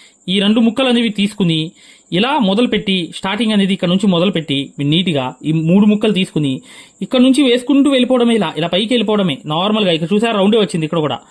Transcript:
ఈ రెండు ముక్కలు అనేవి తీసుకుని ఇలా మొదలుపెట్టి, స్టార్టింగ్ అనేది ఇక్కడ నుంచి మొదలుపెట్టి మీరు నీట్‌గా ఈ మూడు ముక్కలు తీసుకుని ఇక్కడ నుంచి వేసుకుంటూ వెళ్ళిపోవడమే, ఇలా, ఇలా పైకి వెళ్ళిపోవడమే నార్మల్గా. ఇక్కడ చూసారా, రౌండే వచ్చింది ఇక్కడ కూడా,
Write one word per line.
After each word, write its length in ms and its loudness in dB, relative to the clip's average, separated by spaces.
ఈ 120 0
రెండు 220 2
ముక్కలు 260 0
అనేవి 260 0
తీసుకుని 400 0
ఇలా 120 0
మొదలుపెట్టి, 500 0
స్టార్టింగ్ 380 -4
అనేది 200 0
ఇక్కడ 180 -2
నుంచి 200 0
మొదలుపెట్టి 440 0
మీరు 160 -2
నీట్‌గా 300 0
ఈ 40 0
మూడు 220 4
ముక్కలు 280 0
తీసుకుని 340 -2
ఇక్కడ 200 0
నుంచి 240 4
వేసుకుంటూ 460 2
వెళ్ళిపోవడమే, 440 2
ఇలా, 100 -2
ఇలా 160 -2
పైకి 180 -2
వెళ్ళిపోవడమే 420 0
నార్మల్గా. 440 0
ఇక్కడ 160 -4
చూసారా, 260 0
రౌండే 240 2
వచ్చింది 260 -4
ఇక్కడ 160 -2
కూడా, 140 -6